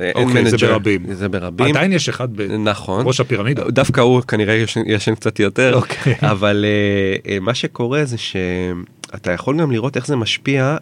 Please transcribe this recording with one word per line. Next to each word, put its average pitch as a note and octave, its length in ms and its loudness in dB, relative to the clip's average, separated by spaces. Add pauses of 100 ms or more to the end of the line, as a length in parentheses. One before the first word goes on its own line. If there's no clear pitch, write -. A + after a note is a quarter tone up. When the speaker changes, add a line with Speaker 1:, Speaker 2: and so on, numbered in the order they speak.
(160)
Speaker 1:
אוקיי, B2 300 2
זה A2+ 60 4
Speaker 2:
מנג'ר. A2+ 200 2
Speaker 1:
ברבים. G2 420 0
Speaker 2:
זה F#2+ 160 -4
ברבים. F2+ 380 -2
Speaker 1:
עדיין D#3 240 2
יש E3+ 180 0
אחד B2 260 -4
ב-, G#2 60 -6
Speaker 2:
נכון. G#2 680 -2
Speaker 1:
ראש B2+ 120 0
הפירמידה. A#2+ 500 0
Speaker 2:
דווקא B2 320 2
הוא B2 200 6
כנראה G#2+ 320 0
ישן, A2+ 320 0
ישן G#2+ 300 0
קצת - 240 -4
יותר. B2 360 4
Speaker 1:
אוקיי. - 460 0
Speaker 2:
אבל, G#2 460 2
אה, G2+ 680 0
אה, G2+ 60 -2
מה G2+ 140 -2
שקורה C3 520 -2
זה A#2+ 120 -6
שאתה F2+ 1120 -6
יכול C3 280 -2
גם D#3 120 2
לראות A#2+ 240 -2
איך B2 120 -6
זה C#3+ 80 0
משפיע, C3+ 680 -2